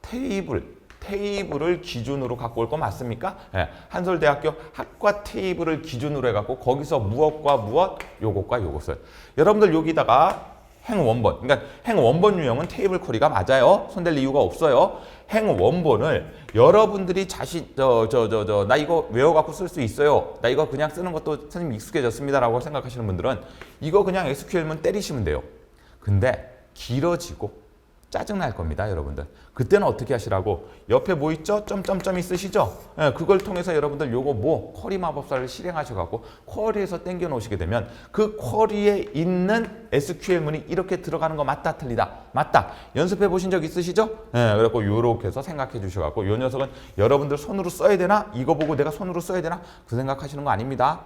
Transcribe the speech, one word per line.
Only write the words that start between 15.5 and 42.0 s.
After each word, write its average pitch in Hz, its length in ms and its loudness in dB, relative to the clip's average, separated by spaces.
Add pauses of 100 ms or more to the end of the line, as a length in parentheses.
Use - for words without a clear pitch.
여러분들이 190 720 6
자신, 156 480 -8
저, 120 340 4
저, 117 200 2
저, 107 160 0
저, 101 220 2
"나 123 80 4
이거 151 360 0
외워갖고 151 420 4
쓸 185 160 -8
수 151 120 -6
있어요. 127 600 2
나 117 80 2
이거 135 200 0
그냥 143 200 -4
쓰는 175 220 -8
것도 156 380 -6
선생님 170 240 -6
익숙해졌습니다."라고 123 840 0
생각하시는 127 480 -6
분들은 95 320 -2 (420)
이거 165 220 2
그냥 180 240 0
에스큐엘문 156 540 -4
때리시면 170 420 -2
돼요. 76 180 -2 (580)
근데 104 640 0 (120)
길어지고 143 880 -4 (460)
짜증날 190 440 -4
겁니다, 90 380 -4
여러분들. 71 340 -6 (300)
그때는 185 320 4
어떻게 117 260 -2
하시라고? 95 560 -2 (200)
옆에 135 260 2
뭐 151 160 -2
있죠? 208 340 -2
점점점 190 540 -2
있으시죠? 180 580 -2 (220)
예, 147 140 4
그걸 185 260 4
통해서 180 360 -4
여러분들 143 380 -2
요거 131 200 0
뭐 127 400 -2
쿼리 190 260 -6
마법사를 143 480 -4
실행하셔갖고 123 760 -6 (220)
쿼리에서 208 580 -4
땡겨 180 240 -6
놓으시게 113 300 -6
되면 87 300 -4 (240)
그 214 260 0
쿼리에 214 800 0
있는 180 760 -2
에스큐엘 151 500 0
문이 151 260 -4
이렇게 180 340 -4
들어가는 160 340 -2
거 147 80 -2
맞다, 143 340 -2
틀리다? 113 340 -2 (220)